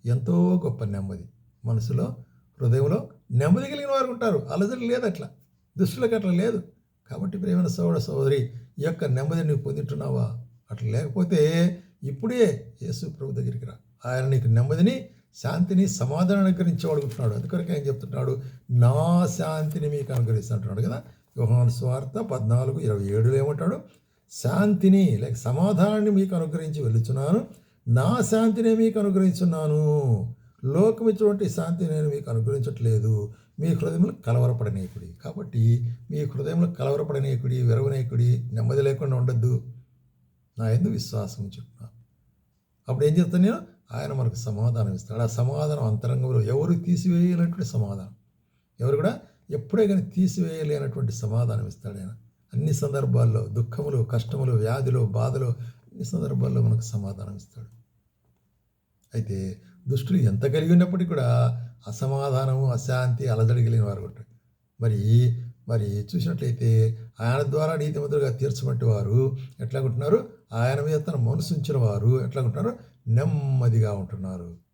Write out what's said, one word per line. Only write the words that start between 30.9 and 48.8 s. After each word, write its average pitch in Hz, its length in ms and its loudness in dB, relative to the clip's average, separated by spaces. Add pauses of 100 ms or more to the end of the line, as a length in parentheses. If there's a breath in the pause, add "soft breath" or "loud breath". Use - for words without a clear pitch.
ఇచ్చినటువంటి 208 440 2
శాంతి 170 380 -2
నేను 151 220 0
మీకు 139 220 -6
అనుగ్రహించట్లేదు. 113 1000 0 (260 loud breath)
మీ 151 80 0
హృదయంలో 170 460 2 (140)
కలవరపడనీయకుడి." 117 880 -2 (100)
కాబట్టి - 720 0 (160)
మీ 147 120 -4
హృదయంలో 160 480 -2
కలవరపడనీయకుడి, 135 880 -2
విరవనీయకుడి, 120 920 0
నెమ్మది 117 280 0
లేకుండా 135 360 0
ఉండొద్దు. 123 460 0 (960)
"నా 113 100 0
యందు 147 200 2
విశ్వాసం - 540 -6
ఉంచుకున్నా." - 460 -16 (1000)
అప్పుడు 131 160 2
ఏం 156 120 6
చేస్తాను 175 260 4
నేను? 254 320 0 (160)
ఆయన 139 220 -6
మనకు 120 220 0
సమాధానం 110 580 -2
ఇస్తాడు. 110 280 -6
ఆ 117 60 2
సమాధానం 143 560 -2
అంతరంగంలో 123 580 0
ఎవరు 143 320 2
తీసివేయనటువంటి 175 920 2
సమాధానం. 98 500 -4 (680)